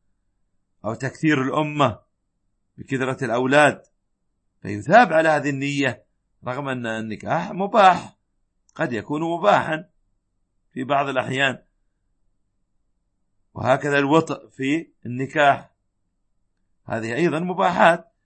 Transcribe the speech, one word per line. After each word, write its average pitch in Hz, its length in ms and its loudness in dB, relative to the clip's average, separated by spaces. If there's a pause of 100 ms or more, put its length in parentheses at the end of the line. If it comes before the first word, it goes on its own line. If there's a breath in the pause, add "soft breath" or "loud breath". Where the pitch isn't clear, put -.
(840)
أو 107 80 -4
تكثير 135 480 -2
الأمة 147 580 -2 (800)
بكثرة 131 480 -4
الأولاد، 127 560 2 (800)
فيثاب 143 520 2
على 160 160 2
هذه 147 200 0
النية، 139 560 -4 (420)
رغم 135 200 -8
أن 127 180 -6
النكاح 110 680 -6
مباح، 190 640 2 (580)
قد 151 180 -4
يكون 135 280 -4
مباحاً 165 680 0 (840)
في 127 100 -8
بعض 139 240 0
الأحيان، 131 560 -2 (1900)
وهكذا 139 460 0
الوطء 143 500 0
في 143 420 -6 (140)
النكاح، 135 640 0 (1120)
هذه 113 300 -6
أيضًا 156 240 0
مباحات، 180 720 0 (120)